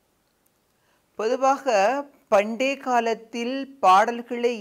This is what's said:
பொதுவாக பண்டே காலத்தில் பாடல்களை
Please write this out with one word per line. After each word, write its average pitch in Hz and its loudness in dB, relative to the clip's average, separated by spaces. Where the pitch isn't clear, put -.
பொதுவாக 240 0
பண்டே 220 0
காலத்தில் 233 -4
பாடல்களை 240 2